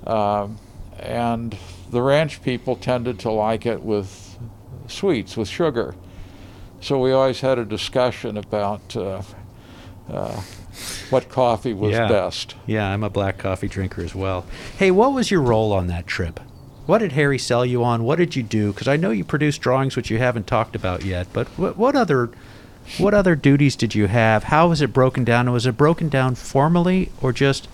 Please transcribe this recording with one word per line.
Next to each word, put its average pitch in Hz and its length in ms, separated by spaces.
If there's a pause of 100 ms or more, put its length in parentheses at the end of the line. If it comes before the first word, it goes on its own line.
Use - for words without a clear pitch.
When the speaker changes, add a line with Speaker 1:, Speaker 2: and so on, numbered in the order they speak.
Speaker 1:
uh, 104 420 (500)
and 117 580 (340)
the 120 120
ranch 143 400
people 127 340
tended 127 440
to 117 100
like 107 360
it 113 160
with 101 540 (520)
sweets, 147 480
with 107 120
sugar. 117 460 (840)
So 139 180
we 131 140
always 131 280
had 131 180
a 120 60
discussion 110 720
about, 101 600
uh, 95 260 (880)
uh, 53 300 (720)
what 131 180
coffee 123 440
was 104 200
Speaker 2:
Yeah. 113 160
Speaker 1:
best. 92 460 (120)
Speaker 2:
Yeah, 107 240
I'm 101 120
a 104 80
black 98 280
coffee 98 300
drinker 95 340
as 85 120
well. 95 300 (340)
Hey, 190 120
what 226 220
was 254 180
your 185 100
role 110 320
on 92 140
that 85 200
trip? 82 320 (480)
What 190 120
did 202 140
Harry 139 260
sell 123 260
you 123 180
on? 117 220
What 147 140
did 175 180
you 131 60
do? 107 300
'Cause - 160
I 139 80
know 175 140
you 208 140
produced 147 360
drawings 131 360
which 120 140
you 113 80
haven't 120 280
talked 113 300
about 90 280
yet, 92 280
but 113 140 (100)
what, 180 220
what 262 180
other, 135 340 (680)
what 202 160
other 190 200
duties 139 400
did 110 200
you 104 120
have? 110 380
How 160 240
was 160 140
it 123 100
broken 131 320
down? 120 260
Was 120 160
it 120 100
broken 160 320
down 131 260
formally 175 760 (120)
or 131 100
just 139 420